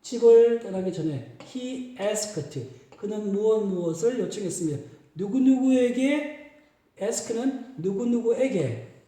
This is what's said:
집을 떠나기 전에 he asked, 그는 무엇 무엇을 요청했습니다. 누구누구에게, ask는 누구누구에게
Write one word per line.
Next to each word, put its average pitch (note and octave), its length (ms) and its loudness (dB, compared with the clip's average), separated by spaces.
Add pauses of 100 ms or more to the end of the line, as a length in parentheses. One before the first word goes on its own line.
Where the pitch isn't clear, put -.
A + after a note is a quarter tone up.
집을 A#3 600 6
떠나기 F#3+ 320 -4
전에 D3+ 500 -6
he B3+ 560 -12
asked, F#3+ 680 -6 (260)
그는 G#3 380 -4
무엇 G#3+ 320 2
무엇을 F#3 540 -2
요청했습니다. E3+ 640 -4 (320)
누구누구에게, C4 1400 2 (480)
ask는 A#3 760 -4
누구누구에게 A3+ 1300 -2